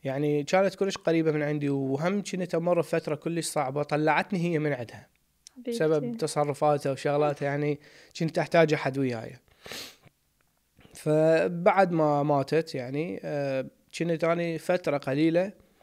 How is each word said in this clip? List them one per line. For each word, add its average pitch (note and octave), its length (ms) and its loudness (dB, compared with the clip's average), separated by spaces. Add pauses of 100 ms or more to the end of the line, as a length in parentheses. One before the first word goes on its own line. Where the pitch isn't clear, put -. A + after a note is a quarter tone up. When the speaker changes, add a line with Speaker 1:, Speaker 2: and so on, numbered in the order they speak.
Speaker 1:
يعني D3 400 0
كانت F#3 320 2
كلش G3 220 -2
قريبة E3 340 2
من D3+ 120 0
عندي، D3 260 -2
وهم C#3+ 640 -2
كنت F3+ 240 -4
أمر E3+ 240 2
بفترة D#3+ 360 -2
كلش E3 320 -4
صعبة، D3 360 -2
طلعتني D#3 560 2
هي E3+ 200 0
من D3+ 140 0
عندها. B2 340 -10 (440)
Speaker 2:
حبيبتي. B3 200 -10
Speaker 1:
بسبب D#3+ 460 0
تصرفاتها D3 760 0
وشغلاتها C#3+ 540 0
يعني C#3+ 340 -2 (400)
كنت E3 200 -2
أحتاج D#3+ 340 4
أحد C3+ 240 -2
وياي. B2+ 380 -4 (1600)
فبعد E3+ 1000 4
ما D3+ 320 2
ماتت D3 520 0
يعني، C#3+ 480 -6
آه، C#3+ 420 -4 (340)
كنت E3 240 0
أنا E3+ 340 0
فترة E3+ 400 -2
قليلة، D#3+ 540 2 (320)